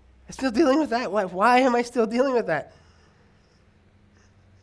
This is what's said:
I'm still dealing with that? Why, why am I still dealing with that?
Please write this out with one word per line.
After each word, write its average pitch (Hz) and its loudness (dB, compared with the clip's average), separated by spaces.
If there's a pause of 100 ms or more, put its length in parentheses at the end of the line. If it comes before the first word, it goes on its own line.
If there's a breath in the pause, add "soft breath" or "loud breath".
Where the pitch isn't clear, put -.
(260)
I'm - -20
still 269 -4
dealing 262 2
with 302 -2
that? 233 -4
Why, 202 -2
why 202 2
am 254 2
I 240 0
still 240 -2
dealing 254 0
with 220 -2
that? 151 -4 (1900 soft breath)